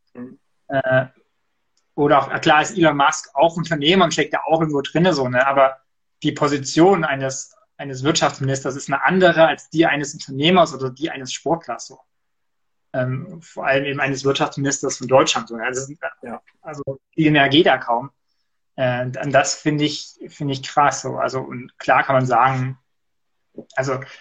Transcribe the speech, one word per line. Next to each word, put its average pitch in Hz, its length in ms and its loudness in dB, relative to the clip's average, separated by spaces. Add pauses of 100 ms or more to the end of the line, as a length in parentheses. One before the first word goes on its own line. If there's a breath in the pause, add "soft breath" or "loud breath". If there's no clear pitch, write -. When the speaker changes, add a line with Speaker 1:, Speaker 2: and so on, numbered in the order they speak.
(140)
Speaker 1:
Mhm. 123 240 -16 (300)
Speaker 2:
Äh, 131 380 0 (920)
oder 147 240 4
auch, 139 200 -6
klar 156 220 4
ist 147 160 -4
Elon 156 180 4
Musk 143 380 0
auch 160 220 2
Unternehmer 165 480 2
und 165 80 0
steckt 151 200 -2
da - 140 -2
auch 165 140 2
irgendwo 147 220 -2
drinne, 175 300 2
so, 135 160 -2
ne? 123 160 2
Aber 135 340 2 (440)
die 151 80 0
Position 160 760 2
eines, 135 520 -6 (200)
eines 135 280 -10
Wirtschaftsministers 139 720 -2
ist - 120 -12
eine 139 140 -2
andere 165 460 4
als - 200 -4
die 160 160 2
eines 143 300 -2
Unternehmers 160 600 0
oder 131 160 -6
die 139 200 -8
eines 131 220 -10
Sportlers, 143 540 -6
so. - 120 -20 (920)
Ähm, 135 500 -6
vor - 240 -10
allem 135 180 0
eben 139 140 -4
eines 135 260 -4
Wirtschaftsministers 139 760 -2
von 127 100 -10
Deutschland, 131 400 2
so, 117 80 -12
ne? 113 80 -8
Also, 131 280 -6 (300)
Speaker 1:
Ja. 117 180 -12 (220)
Speaker 2:
also - 380 -12 (140)
viel 151 180 2
mehr 139 160 4
geht 147 180 4
da 143 120 4
kaum. 123 340 -4 (640)
Äh, 127 300 -2
und 131 260 -6
das 139 240 2
finde 151 260 -2
ich, - 460 -6
finde 139 240 -6
ich 135 100 -6
krass, 143 400 0
so. 127 140 -6
Also, 123 240 -4
und 131 400 -14
klar 139 240 2
kann 139 100 0
man 131 120 4
sagen, 131 520 0 (960)
also 135 240 -2 (220 loud breath)